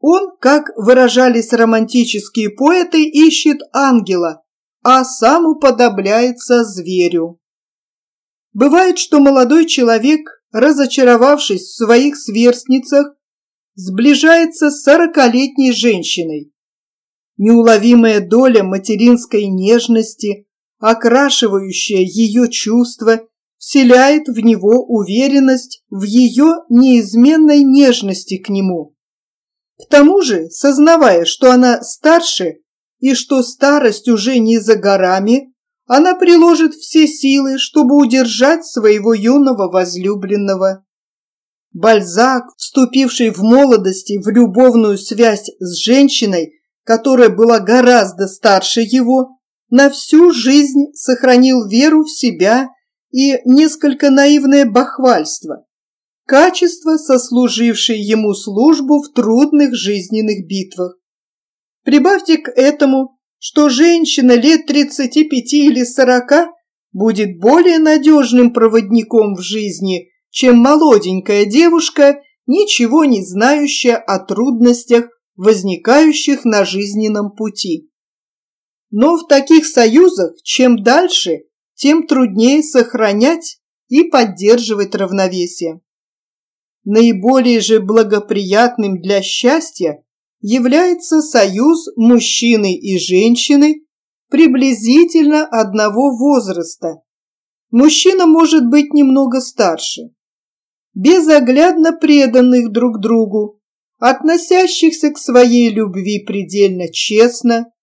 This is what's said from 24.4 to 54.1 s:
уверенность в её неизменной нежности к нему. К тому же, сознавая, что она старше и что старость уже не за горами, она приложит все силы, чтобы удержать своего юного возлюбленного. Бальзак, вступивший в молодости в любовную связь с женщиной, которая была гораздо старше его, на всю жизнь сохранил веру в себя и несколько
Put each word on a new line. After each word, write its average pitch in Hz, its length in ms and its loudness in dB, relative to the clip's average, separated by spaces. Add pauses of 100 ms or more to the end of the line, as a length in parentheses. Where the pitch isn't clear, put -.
уверенность 254 1040 -2
в 196 140 -8
её 247 640 2
неизменной 254 960 4
нежности 247 760 0
к - 100 -16
нему. 190 460 -6 (840)
К - 100 -20
тому 311 340 4
же, 180 280 -4
сознавая, 277 720 2
что 254 280 2
она 247 300 2
старше - 760 -2 (420)
и 262 160 0
что 262 280 -4
старость 277 640 -2
уже 233 300 0
не 226 200 0
за 214 160 2
горами, 196 800 -2 (320)
она 320 280 2
приложит 330 600 2
все - 320 0
силы, 269 520 -2
чтобы 285 380 0
удержать 262 680 0
своего 214 480 0
юного 233 560 0
возлюбленного. 190 1120 -4 (880)
Бальзак, 220 720 0 (120)
вступивший 254 720 -2
в 170 80 -12
молодости 208 800 0
в 196 100 -6
любовную 226 680 2
связь 208 500 -2 (120)
с 175 180 -10
женщиной, 220 760 0 (300)
которая 240 440 2
была 220 320 2
гораздо 208 640 0
старше 190 540 -2
его, 254 580 -2 (320)
на 277 200 4
всю 320 420 0
жизнь 277 600 0
сохранил 254 760 0
веру 302 360 2
в 302 60 -10
себя 226 600 -2 (420)
и 269 320 0
несколько 285 680 2